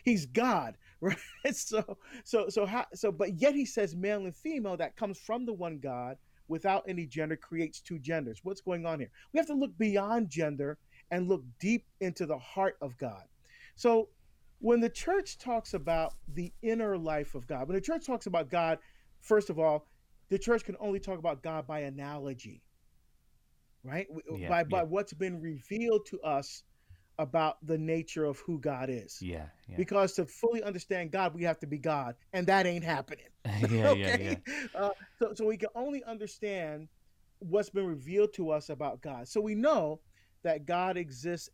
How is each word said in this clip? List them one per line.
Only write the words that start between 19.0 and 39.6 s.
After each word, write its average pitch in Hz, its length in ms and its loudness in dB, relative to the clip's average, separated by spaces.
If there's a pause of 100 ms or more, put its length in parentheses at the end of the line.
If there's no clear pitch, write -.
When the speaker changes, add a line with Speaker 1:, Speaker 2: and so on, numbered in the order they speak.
Speaker 1:
first 208 300 4
of 156 80 -2
all, 156 300 4 (420)
the 196 80 2
church 233 260 2
can 190 160 -6
only 202 200 -2
talk 190 180 -6
about 156 240 0
God 160 240 -4
by 151 140 -4
analogy, 139 800 -8 (1200)
right? 156 240 -6
W-, 160 340 -10
Speaker 2:
Yeah, 175 60 -4
Speaker 1:
by, 170 160 4
by 175 140 2
Speaker 2:
yeah. 170 60 2
Speaker 1:
what's 196 280 -2
been 175 300 -4
revealed 208 640 0
to - 160 -10
us 143 400 -2 (580)
about 156 360 2 (100)
the 160 100 2
nature 160 480 0
of 143 140 0
who 160 220 -4
God 131 280 -2
is. 113 320 -8
Speaker 2:
Yeah, 85 260 -6 (220)
yeah. 92 80 -8
Speaker 1:
Because 190 380 4
to 180 100 0
fully 233 380 -2
understand 180 480 -4
God, 185 240 2
we 170 80 -4
have 170 160 2
to 156 80 -8
be 143 100 -4
God, 139 380 -2 (180)
and 180 140 0
that 190 180 6
ain't 175 200 0
happening. 151 420 -4 (180)
Speaker 2:
<laughs> - 0 - (260)
Yeah, 113 220 6
yeah, 98 220 4
Speaker 1:
Okay? - 320 0
Speaker 2:
yeah. 269 340 -6
Speaker 1:
Uh, 202 100 2 (280)
so, 214 160 2
so 220 120 -2
we 220 100 2
can 208 180 -4
only 262 300 -4
understand 196 840 -6 (520)
what's 202 320 0
been 196 160 0
revealed 175 480 2
to 165 160 -2
us 151 180 0
about 151 320 -4
God. 127 260 -8
So - 140 0
we 214 140 -2
know 208 460 4 (420)